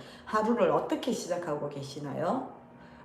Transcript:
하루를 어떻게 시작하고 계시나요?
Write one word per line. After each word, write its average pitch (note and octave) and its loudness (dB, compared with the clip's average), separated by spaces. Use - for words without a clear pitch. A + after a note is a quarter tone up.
하루를 G#3+ 4
어떻게 - 2
시작하고 E3 -2
계시나요? C#3+ -4